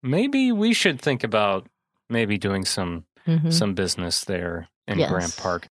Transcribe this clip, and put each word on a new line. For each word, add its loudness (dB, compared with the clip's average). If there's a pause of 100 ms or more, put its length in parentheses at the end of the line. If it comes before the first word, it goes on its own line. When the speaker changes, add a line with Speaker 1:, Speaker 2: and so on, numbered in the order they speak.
Speaker 1:
maybe 2
we 4
should 2
think 0
about 2 (420)
maybe 0
doing 0
some, -4 (220)
Speaker 2:
Mm-hmm. 2
Speaker 1:
some 0
business -2
there -6 (200)
in -2
Speaker 2:
Yes. 2
Speaker 1:
Grant -2
Park. -4